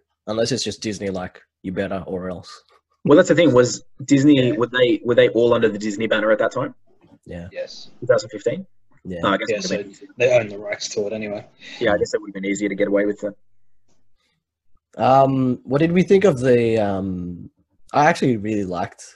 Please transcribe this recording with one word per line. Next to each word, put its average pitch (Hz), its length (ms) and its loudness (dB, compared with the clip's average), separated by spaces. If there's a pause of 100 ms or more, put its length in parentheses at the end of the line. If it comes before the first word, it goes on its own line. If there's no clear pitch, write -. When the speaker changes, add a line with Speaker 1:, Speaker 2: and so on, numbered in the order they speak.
(280)
Speaker 1:
Unless 113 240 -2
it's 120 120 -2
just - 180 -8
Disney, 101 280 -6
like, 90 320 -10 (220)
"You 95 80 -8
better 95 340 -6
or 92 240 -8
else." - 340 -16 (420)
Speaker 2:
Well, 143 120 8
that's 175 120 6
the 160 60 2
thing. 151 180 4
Was 123 300 2 (220)
Disney, 139 440 4
Speaker 3:
Yeah. 107 60 0
Speaker 2:
were 117 120 -2
they, 117 360 0
were 120 120 0
they 123 140 6
all 117 260 2
under 113 120 2
the 104 120 -4
Disney 107 260 -4
banner 107 260 0
at 107 60 4
that 113 140 -2
time? 139 240 -6 (500)
Speaker 1:
Yeah. 87 260 -14
Speaker 3:
Yes. - 380 -14 (100)
Speaker 2:
Two 120 60 -12
thousand 117 240 2
fifteen? 117 380 -6 (360)
Speaker 1:
Yeah. 90 200 -10
Speaker 2:
No, 98 60 2
I 95 80 2
guess 110 120 -6
it - 20 -4 (200)
Speaker 3:
Yeah, 98 60 -2
Speaker 2:
would 101 100 -8
have 98 80 -20
Speaker 3:
so - 100 -20
Speaker 2:
been. - 40 -20 (100)
Speaker 3:
they 123 200 2
own 107 100 -2
the 101 100 -12
rights 104 300 -10
to 104 180 -4
it 104 60 -6
anyway. 107 340 -10 (320)
Speaker 2:
Yeah, 110 140 2
I 104 40 2
guess 113 160 -2
it 113 80 -4
would 104 80 -16
have 98 60 -16
been 98 100 -8
easier 101 240 -2
to 98 60 -4
get 101 120 0
away 101 200 0
with 104 160 -6
it. 104 100 -8 (1600)
Speaker 1:
Um, 131 680 2
what 131 160 -2
did 165 120 2
we 180 120 2
think 196 200 4
of 165 160 2
the, 120 380 2
um, 95 720 -4 (440)
I 143 120 2
actually 151 320 2
really 104 280 -4
liked, 90 380 -8 (120)